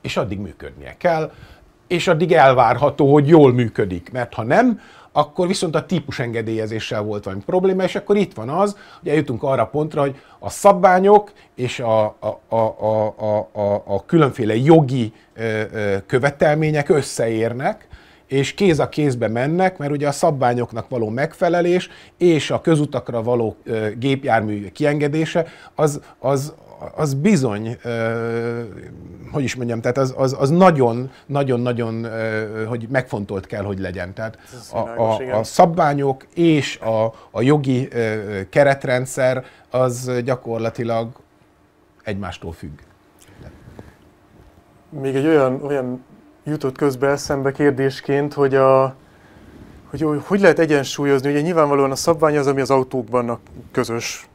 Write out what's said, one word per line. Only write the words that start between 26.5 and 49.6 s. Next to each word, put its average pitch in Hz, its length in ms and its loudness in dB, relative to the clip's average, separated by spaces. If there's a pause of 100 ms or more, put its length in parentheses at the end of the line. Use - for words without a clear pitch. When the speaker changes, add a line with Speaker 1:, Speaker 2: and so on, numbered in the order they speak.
Speaker 1:
az 147 180 -2
bizony, 127 680 0
ö, 117 760 -4 (720)
hogy 147 120 -4
is 120 120 -4
mondjam, 120 260 -6
tehát 123 160 -2
az, 131 200 0
az, 135 220 0
az 135 100 2
nagyon, 135 600 4 (140)
nagyon, 135 340 -2
nagyon, 117 440 -4
ö, 110 640 -6
hogy 113 240 -8
megfontolt 107 560 -4
kell, 104 180 -8
hogy 98 160 -6
legyen. 92 340 -8
Tehát 110 240 -10 (160)
Speaker 2:
Ez 117 200 -20
Speaker 1:
a, 110 100 -4
Speaker 2:
világos, 113 340 -2
Speaker 1:
a, 107 40 -6
Speaker 2:
igen. 127 140 -6
Speaker 1:
a 110 80 0
szabványok 147 880 0
és 160 460 2
a, 110 340 -2 (180)
a 107 100 -4
jogi, 131 500 2
ö, 110 280 -2 (300)
keretrendszer 131 960 0 (260)
az 127 420 -2 (120)
gyakorlatilag 117 880 -4 (920)
egymástól 98 480 -10
függ. 78 280 -16 (2000)
Speaker 2:
Még 135 260 -6
egy 135 100 0
olyan, 139 380 2
olyan 131 400 -6 (400)
jutott 147 340 -6
közbe 139 300 0
eszembe 139 440 -2
kérdésként, 139 840 0
hogy 139 220 2
a, 135 400 4 (960)